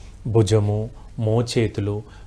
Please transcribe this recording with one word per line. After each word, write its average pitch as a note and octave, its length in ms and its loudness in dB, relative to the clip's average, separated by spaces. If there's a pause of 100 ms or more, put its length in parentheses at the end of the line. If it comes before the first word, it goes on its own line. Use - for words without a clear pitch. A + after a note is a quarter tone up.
(260)
భుజము, G#2+ 640 4 (280)
మోచేతులు, A2 1080 0